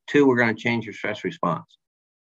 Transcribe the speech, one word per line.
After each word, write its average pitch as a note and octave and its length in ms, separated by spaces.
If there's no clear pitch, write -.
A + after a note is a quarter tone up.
Two, C#3+ 200
we're B2+ 100
gonna A#2 160
change A2+ 320
your G2+ 80
stress G#2 300
response. E2+ 540